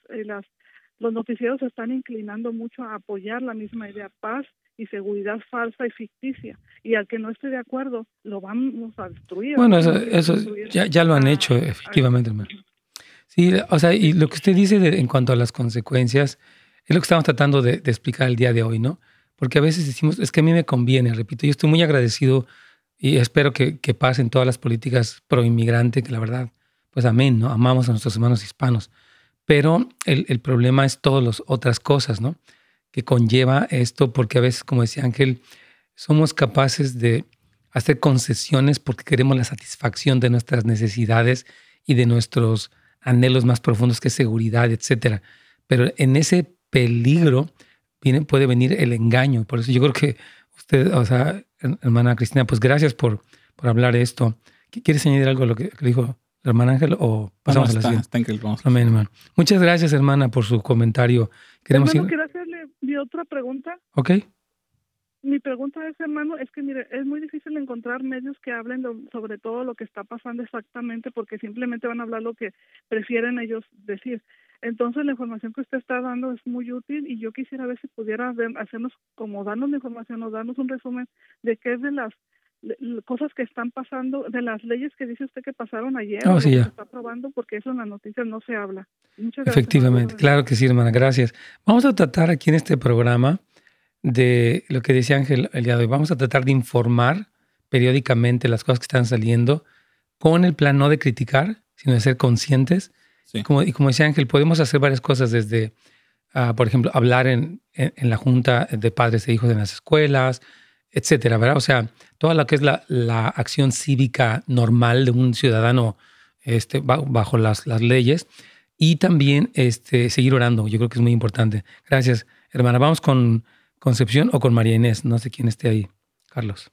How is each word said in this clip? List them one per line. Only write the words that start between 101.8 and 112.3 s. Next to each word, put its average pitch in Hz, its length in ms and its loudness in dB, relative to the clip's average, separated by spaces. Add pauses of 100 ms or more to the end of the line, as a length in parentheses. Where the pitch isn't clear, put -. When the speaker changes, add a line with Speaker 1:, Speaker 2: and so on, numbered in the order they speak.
Speaker 2:
de 120 60 4
ser 127 180 2
conscientes. 131 760 0 (320)
Speaker 3:
Sí. 107 180 -8
Speaker 2:
Como, 143 200 2
y 185 100 -2
como 139 160 2
decía 135 160 2
Ángel, 147 220 0
podemos 160 340 2
hacer 143 180 0
varias 135 220 0
cosas 127 300 0
desde, 110 420 -2 (600)
ah, 123 220 0
por 127 120 2
ejemplo, 123 260 0
hablar 123 340 2
en, 131 320 -2 (140)
en, - 240 -4
en 123 120 0
la 113 60 0
junta 123 560 2
de 110 200 -2
padres 117 360 0
e 117 60 2
hijos 117 180 0
en 110 60 2
las 104 160 -4
escuelas, 139 680 0 (500)
etcétera, 117 460 0
¿verdad? 127 200 4
O 131 40 0
sea, 120 280 0 (300)
toda 160 160 2